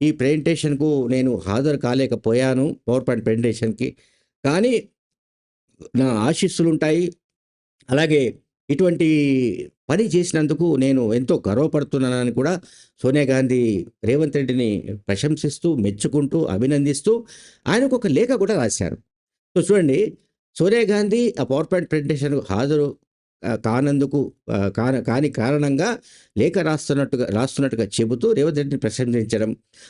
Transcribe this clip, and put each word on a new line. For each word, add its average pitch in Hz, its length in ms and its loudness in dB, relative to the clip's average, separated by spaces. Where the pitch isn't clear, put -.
ఈ 151 80 4
ప్రజెంటేషన్‌కు 147 1000 0
నేను 127 280 0
హాజరు 117 400 0
కాలేకపోయాను, 131 1000 0
పవర్ 123 200 0
పాయింట్ 117 160 -2
ప్రజెంటేషన్‌కి, 113 720 -2
కానీ 202 380 2
నా 131 100 4
ఆశీస్సులు 160 600 0
ఉంటాయి, 160 440 0
అలాగే 143 440 2
ఇటువంటి 175 380 2
పని 180 160 2
చేసినందుకు 160 720 0
నేను 127 380 2
ఎంతో 127 340 0
గర్వపడుతున్నానని 127 840 0
కూడా 151 280 -2
సోనియా 139 220 2
గాంధీ 123 640 0
రేవంత్ 143 320 0
రెడ్డిని 120 600 -2
ప్రశంసిస్తూ, 147 640 -2
మెచ్చుకుంటూ, 139 720 0
అభినందిస్తూ 143 800 0
ఆయనకు 254 300 2
ఒక 233 100 -4
లేఖ 180 220 2
కూడా 208 280 0
రాశారు. 101 420 -2
So 180 160 2
చూడండి, 160 440 2
సోనియా 208 240 2
గాంధీ 208 580 2
ఆ - 20 -2
పవర్ 139 240 -2
పాయింట్ 180 240 -2
ప్రజెంటేషన్‌కు 143 640 -2
హాజరు, 143 420 0
ఆ, 110 120 -2
కానందుకు, 139 760 0
ఆ, 101 180 0
కాన-, 120 320 0
కాని 143 300 0
కారణంగా 143 680 0
లేఖ 170 200 2
రాస్తున్నట్టుగా, 143 680 -2
రాస్తున్నట్టుగా 113 580 -2
చెబుతూ 120 480 0
రేవంత్ 156 240 0
రెడ్డిని 139 240 -4
ప్రశంసించడం, 110 760 -2